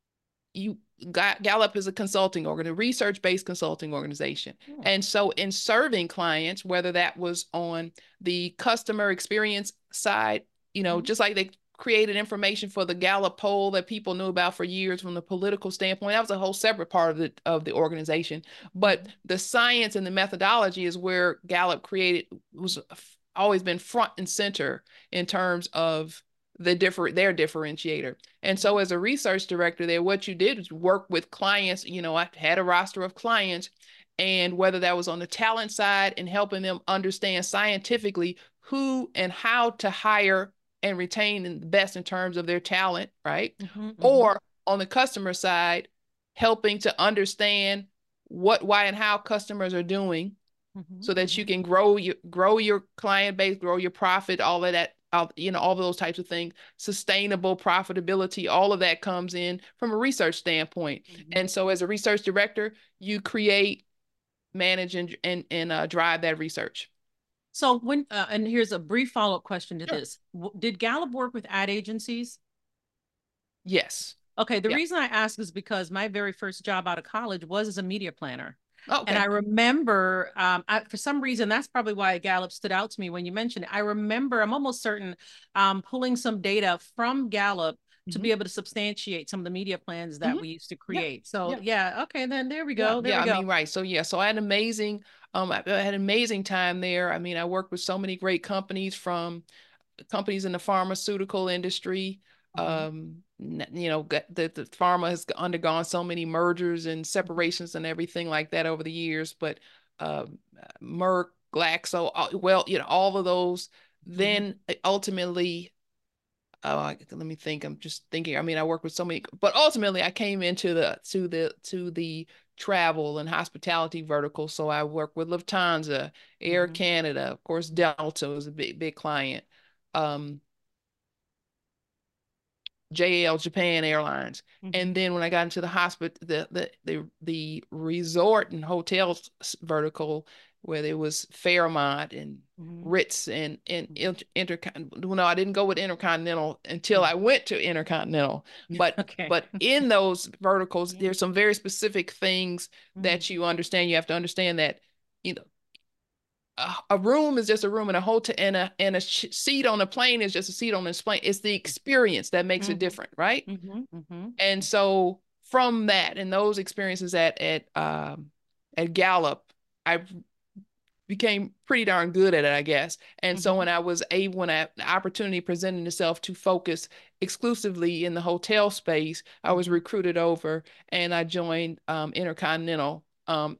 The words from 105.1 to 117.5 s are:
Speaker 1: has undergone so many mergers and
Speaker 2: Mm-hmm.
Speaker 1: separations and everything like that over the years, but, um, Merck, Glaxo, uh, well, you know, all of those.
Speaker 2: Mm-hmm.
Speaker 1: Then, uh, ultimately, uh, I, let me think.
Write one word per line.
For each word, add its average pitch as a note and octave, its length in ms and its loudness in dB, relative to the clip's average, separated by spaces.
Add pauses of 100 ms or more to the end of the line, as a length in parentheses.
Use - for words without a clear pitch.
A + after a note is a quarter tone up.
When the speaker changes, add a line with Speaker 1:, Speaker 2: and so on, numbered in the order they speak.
Speaker 1:
has E3+ 140 -6 (120)
undergone E3+ 480 -2
so F3 180 -2
many E3+ 220 -4
mergers E3+ 640 0
and D#3+ 160 -6
Speaker 2:
Mm-hmm. D#3 60 -10
Speaker 1:
separations E3+ 680 -2
and D#3+ 100 -6
everything E3+ 420 -6
like D#3 220 -2
that E3 160 0
over D#3+ 160 -4
the D#3 80 -8
years, D#3+ 440 -4
but, - 260 -6 (400)
um, D3+ 380 -6 (440)
Merck, F3+ 440 0 (280)
Glaxo, E3+ 580 0
uh, E3 200 -2
well, F#3 340 4
you F3+ 120 -2
know, - 80 -6
all F#3+ 300 4
of F#3+ 80 -2
those. F3+ 440 0 (400)
Speaker 2:
Mm-hmm. F3 80 -14
Speaker 1:
Then, G3+ 380 0 (140)
uh, F#3+ 60 -2 (100)
ultimately, F3+ 880 -2 (920)
uh, - 120 0
I, D3 220 -4 (140)
let D#3+ 120 -12
me D#3+ 120 -10
think. D3+ 260 -8